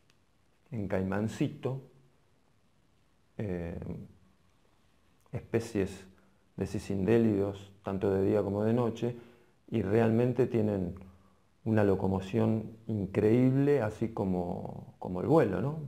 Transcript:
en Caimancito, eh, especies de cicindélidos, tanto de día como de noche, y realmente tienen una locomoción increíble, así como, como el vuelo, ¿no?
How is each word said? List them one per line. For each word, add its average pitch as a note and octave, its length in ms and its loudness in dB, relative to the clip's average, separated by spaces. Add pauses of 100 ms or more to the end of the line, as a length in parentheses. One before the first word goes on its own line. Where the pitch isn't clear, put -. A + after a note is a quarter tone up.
(720)
en G#2 160 -6
Caimancito, G#2+ 920 -2 (1600)
eh, F2+ 400 -6 (1600)
especies - 760 -4 (480)
de G2 120 -4
cicindélidos, G2+ 1080 0 (100)
tanto G2 300 0
de F#2+ 100 2
día G#2 180 4
como G2 220 0
de A2 80 2
noche, A#2+ 460 0 (560)
y A2+ 100 0
realmente A#2 640 2
tienen G#2 480 0 (680)
una G#2+ 220 4
locomoción G2 880 0 (120)
increíble, A#2 920 2
así A2 280 -2
como, F#2+ 880 -4
como F2+ 220 -4
el F#2+ 60 -2
vuelo, G#2+ 340 4
¿no? D3 260 -4